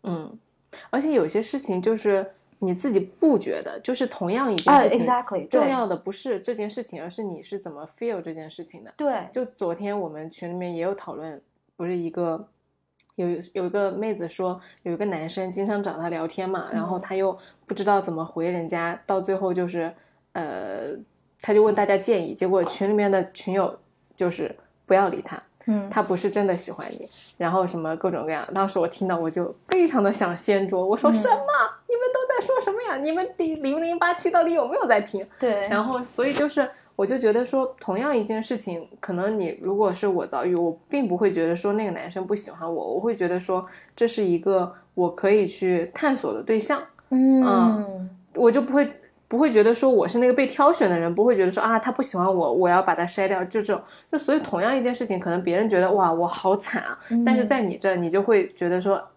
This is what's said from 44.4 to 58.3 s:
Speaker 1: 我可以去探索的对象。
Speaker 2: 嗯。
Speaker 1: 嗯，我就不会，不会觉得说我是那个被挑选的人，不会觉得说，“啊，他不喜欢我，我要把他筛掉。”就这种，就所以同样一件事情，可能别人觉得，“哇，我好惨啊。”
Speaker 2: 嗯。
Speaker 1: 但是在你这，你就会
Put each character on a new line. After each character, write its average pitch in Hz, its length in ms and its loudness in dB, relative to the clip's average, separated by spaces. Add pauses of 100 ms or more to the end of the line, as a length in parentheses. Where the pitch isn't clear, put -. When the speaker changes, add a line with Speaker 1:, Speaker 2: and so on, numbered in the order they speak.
Speaker 1:
我 175 180 2
可 - 160 0
以 208 160 6
去 175 480 0
探 277 220 0
索 131 180 -4
的 110 80 -4
对 220 180 2
象。 285 220 -2 (280)
Speaker 2:
嗯。 262 340 6
Speaker 1:
嗯， 214 640 2 (240)
我 233 180 6
就 277 100 4
不 254 120 -2
会， 285 180 4 (360)
不 233 100 -2
会 294 140 4
觉 214 120 6
得 226 120 6
说 262 140 4
我 202 180 4
是 233 100 -2
那 247 80 4
个 247 80 6
被 262 140 4
挑 285 260 4
选 240 160 2
的 170 80 2
人， 170 160 0
不 196 100 2
会 240 120 6
觉 190 100 4
得 180 60 2
说 208 120 -2
，“啊， 226 140 2
他 254 140 -2
不 262 100 -4
喜 226 160 -4
欢 180 80 2
我， 170 280 2
我 180 140 4
要 180 140 6
把 180 140 2
他 170 80 -2
筛 190 240 -2
掉。” 190 180 0
就 208 160 -2
这 208 120 0
种， 170 80 -2 (300)
就 311 60 -2
所 294 160 0
以 311 60 2
同 175 220 -2
样 240 140 2
一 262 60 0
件 247 120 0
事 240 120 -4
情， 185 140 -2
可 185 100 -4
能 175 140 0
别 175 120 0
人 214 140 2
觉 190 100 4
得 185 140 4
，“哇， 185 180 4
我 170 160 0
好 190 280 2
惨 208 260 -6
啊。” - 160 -10 (140)
Speaker 2:
嗯。 233 120 2
Speaker 1:
但 233 120 6
是 247 100 2
在 254 160 2
你 175 160 -2
这， 190 180 0
你 175 140 0
就 196 140 2
会 202 300 4